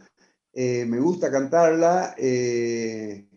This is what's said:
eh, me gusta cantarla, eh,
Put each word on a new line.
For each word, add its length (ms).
eh, 340
me 140
gusta 280
cantarla, 880
eh, 1080